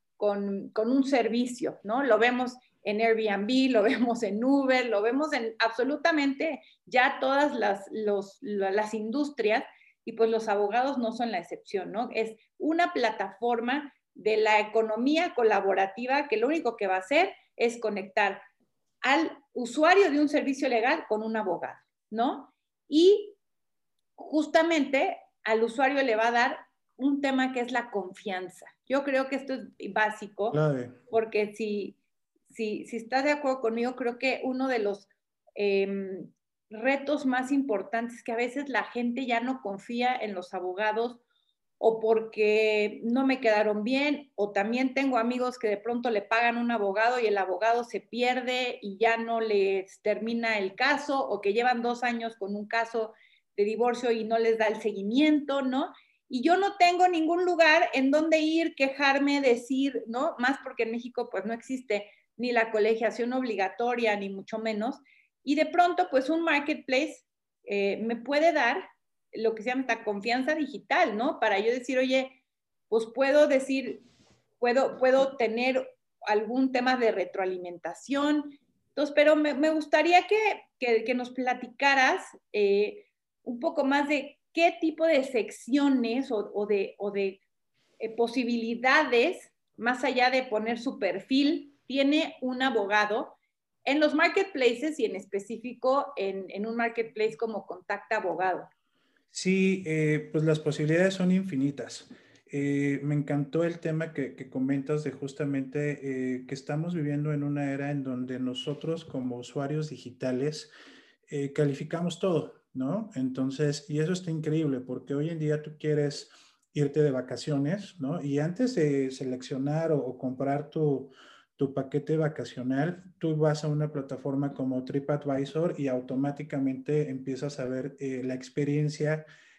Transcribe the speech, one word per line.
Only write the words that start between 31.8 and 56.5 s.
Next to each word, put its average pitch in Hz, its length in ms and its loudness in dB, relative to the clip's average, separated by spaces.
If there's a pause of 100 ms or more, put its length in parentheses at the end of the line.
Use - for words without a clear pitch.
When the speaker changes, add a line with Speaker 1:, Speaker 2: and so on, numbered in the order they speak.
Speaker 1:
si, - 380 -6
si 240 100 -10
estás 240 280 -2
de 294 80 2
acuerdo 269 280 -2
conmigo, 233 340 -2
creo 240 240 -4
que 262 240 -2
uno 262 260 -2
de 254 100 0
los, 202 280 -2 (480)
em, 196 760 -2 (400)
retos 269 560 -2
más 262 260 0
importantes 233 640 -2
es - 60 -20
que 247 100 -6
a 226 40 -2
veces 247 340 -4
la 214 140 0
gente 240 420 -4
ya 233 140 0
no 254 200 -4
confía 240 560 -4
en 208 160 -6
los 180 220 -10
abogados 214 640 -2 (560)
o 226 240 4
porque 214 1040 2
no 240 220 2
me 262 120 2
quedaron 214 460 2
bien, 285 520 0
o 202 140 0
también 247 440 0
tengo 269 240 2
amigos 247 400 0
que 226 100 -2
de 208 80 2
pronto 240 320 -4
le 208 140 0
pagan 233 340 2
un 240 140 0
abogado 220 500 2
y 226 60 2
el 202 100 2
abogado 202 480 2
se 208 160 -8
pierde 247 800 -2
y 196 160 -10
ya 226 220 4
no 226 220 -2
les 196 600 0
termina 220 580 -2
el 190 160 -2
caso, 277 540 0
o 196 140 -4
que 202 100 0
llevan 240 300 2
dos 240 200 -2
años 226 340 -4
con 202 200 -6
un 208 100 -8
caso 226 460 -4 (440)
de 208 60 2
divorcio 240 480 0
y 226 140 0
no 226 140 0
les 226 200 2
da 220 80 2
el 214 140 -2
seguimiento, 277 800 2
¿no? 262 300 -2 (360)
Y 247 140 -4
yo 330 140 6